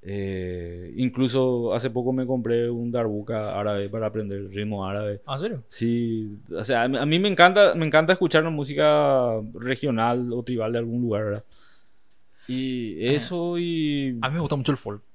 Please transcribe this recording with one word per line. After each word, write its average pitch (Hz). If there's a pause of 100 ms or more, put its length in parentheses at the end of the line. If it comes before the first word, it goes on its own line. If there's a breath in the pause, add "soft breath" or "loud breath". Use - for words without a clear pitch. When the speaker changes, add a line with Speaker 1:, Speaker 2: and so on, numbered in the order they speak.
Speaker 1:
Eh, 90
incluso 123
hace 120
poco 123
me 131
compré 120
un 120
darbuka 107
árabe 101
para 110
aprender 101
ritmo 101
árabe. 101
Speaker 2:
¿Ah, 139
en 139
serio? 185
Speaker 1:
Sí, 113 (120)
o 87
sea, 117
a 127
mí, 135
a 123
mí 156
me 196
encanta, 185
me 165
encanta 160
escuchar 165
la 165
música 143 (140)
regional 120
o 120
tribal 117
de 120
algún 117
lugar, 110
¿verdad? 104 (1040 soft breath)
Y 123
Speaker 2:
Ajá. 131
Speaker 1:
eso 175
y 147
Speaker 2:
A 131
mí 147
me 170
gusta 147
mucho 139
el 131
folk. 104 (120)